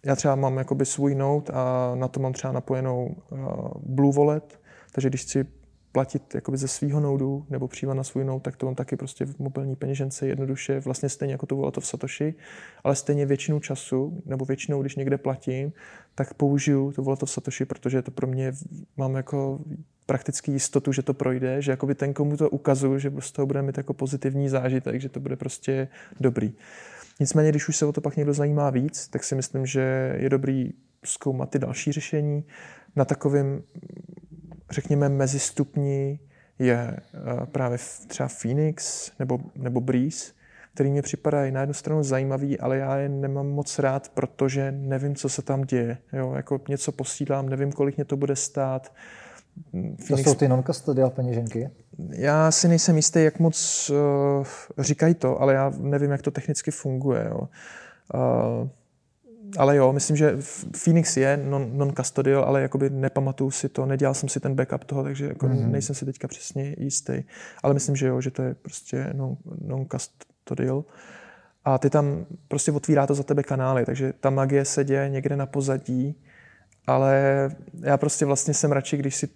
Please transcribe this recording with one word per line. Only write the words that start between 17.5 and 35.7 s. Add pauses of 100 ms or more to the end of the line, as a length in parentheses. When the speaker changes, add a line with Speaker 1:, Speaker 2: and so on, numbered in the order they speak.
Speaker 1:
protože
je
to
pro
mě, (440)
mám
jako (460)
prakticky
jistotu,
že
to
projde,
že
jakoby
ten,
komu
to
ukazuju,
že
z
toho
bude
mít
jako
pozitivní
zážitek,
že
to
bude
prostě (320)
dobrý. (680)
Nicméně,
když
už
se
o
to
pak
někdo
zajímá
víc,
tak
si
myslím,
že
je
dobrý (340)
zkoumat
ty
další
řešení. (520)
Na
takovým, (1080)
řekněme,
mezistupni (400)